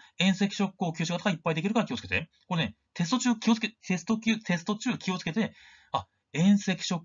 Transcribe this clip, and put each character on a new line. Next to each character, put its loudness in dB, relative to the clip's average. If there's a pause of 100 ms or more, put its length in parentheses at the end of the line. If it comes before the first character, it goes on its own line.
(160)
遠 4
赤 2
色 -2
光 -4
吸 -2
収 -2
型 -4
が 2
い 0
っ -8
ぱ 0
い 0
で -4
き 0
る 0
か 2
ら 0
気 -6
を -4
つ -8
け -12
て。 -4 (180)
こ 0
れ 0
ね、 -8 (180)
テ -2
ス -4
ト 2
中 2
気 0
を 8
つ -4
け、 -6 (100)
テ 0
ス -12
ト 0
中、 0
テ -2
ス -6
ト -2
中 -2
気 -6
を 0
つ -10
け -4
て、 -2 (380)
あ、 -2 (260)
遠 6
赤 0
色 -2